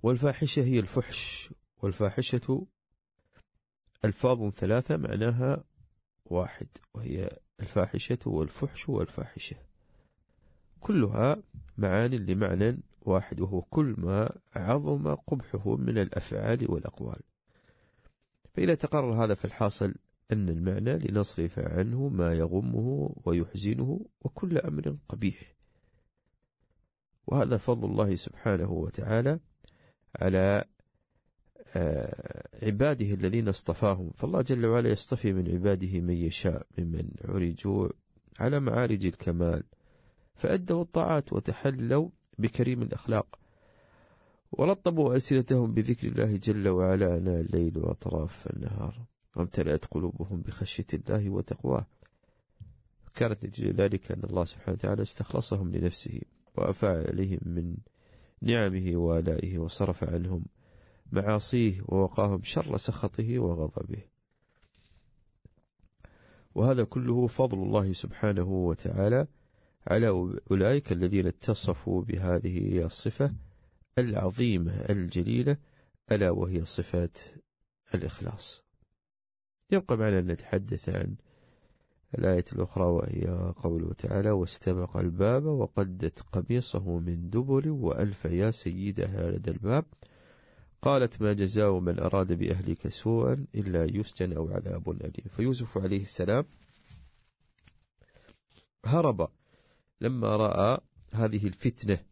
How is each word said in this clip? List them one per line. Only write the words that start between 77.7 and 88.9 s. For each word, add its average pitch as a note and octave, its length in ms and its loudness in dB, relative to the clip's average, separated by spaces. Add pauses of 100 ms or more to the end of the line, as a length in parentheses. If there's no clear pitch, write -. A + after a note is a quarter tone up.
الإخلاص. - 720 -6 (1080)
يبقى F#3 260 2
معنا G#2+ 220 4
أن F2+ 80 2
نتحدث G2 640 -4
عن F#2+ 280 -2 (1000)
الآية F2+ 340 2
الأخرى F#2 320 -2
وهي F2 720 0
قوله E2 360 -2
تعالى: G2+ 380 0
"واستبق F#2 640 -2
الباب F#2+ 480 2
وقدت G2 760 -2
قميصه F#2+ 800 -2
من E2+ 320 -4
دبر C3+ 380 0
وألف G#2 560 -2
يا F2+ 260 2
سيدها F#2+ 800 -2